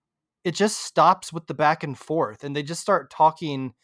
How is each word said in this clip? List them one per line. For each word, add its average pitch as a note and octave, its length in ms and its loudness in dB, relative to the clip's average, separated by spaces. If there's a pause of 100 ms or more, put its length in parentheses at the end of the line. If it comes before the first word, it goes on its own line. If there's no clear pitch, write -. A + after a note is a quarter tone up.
(440)
it F3 100 -2
just G#3 260 0
stops F3 520 2
with E3 140 -12
the D3 80 -8
back D3+ 280 2
and C#3+ 140 -8
forth C#3 480 -4
and C#3+ 100 -8
they D3 80 -4
just D#3+ 200 -10
start F3 280 0
talking D3 640 0 (120)